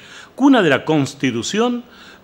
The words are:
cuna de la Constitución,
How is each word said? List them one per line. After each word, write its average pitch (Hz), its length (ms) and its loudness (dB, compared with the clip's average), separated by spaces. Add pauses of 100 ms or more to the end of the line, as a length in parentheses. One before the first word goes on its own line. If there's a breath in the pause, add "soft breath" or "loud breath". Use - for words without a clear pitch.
(360 loud breath)
cuna 262 260 4
de 165 80 2
la 127 140 0
Constitución, 156 1000 -2 (420 loud breath)